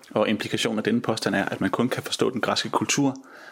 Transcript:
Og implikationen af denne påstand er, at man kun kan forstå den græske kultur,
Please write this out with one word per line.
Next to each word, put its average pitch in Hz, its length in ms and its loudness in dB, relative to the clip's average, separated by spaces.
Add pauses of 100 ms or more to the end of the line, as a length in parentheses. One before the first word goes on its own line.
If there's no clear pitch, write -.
(120)
Og 107 180 2
implikationen 107 480 0
af 107 60 0
denne 117 180 2
påstand 110 340 0
er, 98 100 2
at - 160 -4
man 95 80 2
kun 123 200 2
kan - 140 -4
forstå - 260 0
den 110 120 -4
græske 104 280 0
kultur, - 480 2 (340)